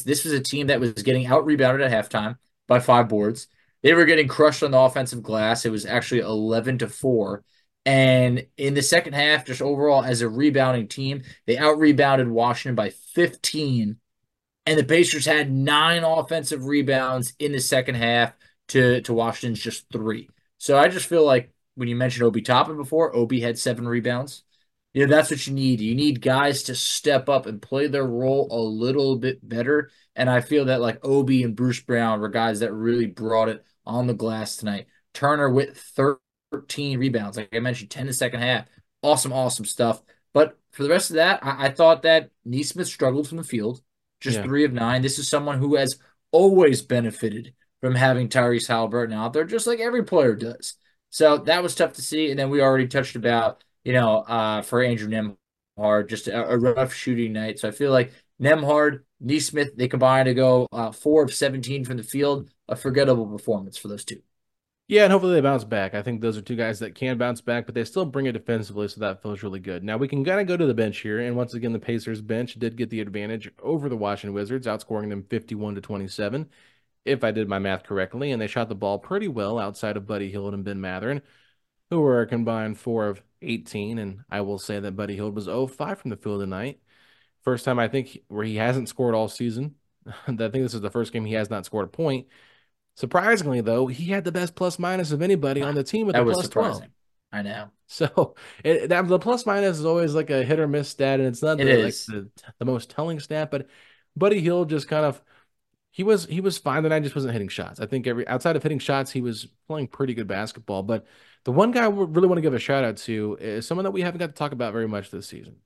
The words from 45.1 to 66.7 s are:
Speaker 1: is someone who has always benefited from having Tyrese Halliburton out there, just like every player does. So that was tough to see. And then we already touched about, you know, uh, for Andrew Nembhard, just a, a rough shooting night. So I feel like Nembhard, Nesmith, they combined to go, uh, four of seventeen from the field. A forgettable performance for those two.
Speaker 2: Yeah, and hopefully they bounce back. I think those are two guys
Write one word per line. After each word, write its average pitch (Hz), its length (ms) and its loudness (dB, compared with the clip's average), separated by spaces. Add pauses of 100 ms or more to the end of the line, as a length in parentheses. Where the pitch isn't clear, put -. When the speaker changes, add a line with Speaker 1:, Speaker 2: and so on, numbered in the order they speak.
Speaker 1:
is 139 100 -6
someone 143 300 0
who 143 180 2
has 135 220 0 (340)
always 175 500 8
benefited 117 720 -4 (260)
from 127 140 0
having 127 340 4
Tyrese 120 380 2
Halliburton 113 500 0
out 113 160 -4
there, 151 120 0
just 214 220 -4
like 240 120 0
every 233 260 -2
player 135 300 4
does. 117 400 -10 (340)
So 147 300 4
that 170 240 2
was 170 120 -4
tough 165 200 0
to - 80 -14
see. 151 280 -2
And 139 80 -4
then 135 120 -2
we 143 100 2
already 131 260 4
touched 127 300 -4
about, 117 480 0 (180)
you 123 120 -2
know, 113 240 4
uh, 107 440 0
for 120 200 0
Andrew 117 260 -2
Nembhard, 107 1000 -2
just 107 200 -8
a, 113 220 -4
a 123 80 4
rough 127 340 2
shooting 117 400 -2
night. 110 260 -6
So 113 100 -4
I - 20 -2
feel 139 200 -2
like 123 220 4 (280)
Nembhard, 147 640 2 (140)
Nesmith, 143 580 -2
they 123 120 0
combined 131 380 4
to 127 80 2
go, 127 360 4
uh, 113 220 -6
four 151 320 4
of 123 80 -2
seventeen 135 520 -4
from 127 120 -8
the 113 60 -10
field. 143 480 -2 (180)
A 123 80 -4
forgettable 131 500 2
performance 101 500 -6
for - 120 -14
those 104 160 -12
two. - 180 -14 (640)
Speaker 2:
Yeah, 208 180 6
and 190 80 6
hopefully 185 220 4
they 160 60 6
bounce 135 240 2
back. 104 300 -4
I 104 80 -4
think 113 180 -6
those 110 160 -2
are 107 60 -10
two 120 140 -8
guys 113 240 -4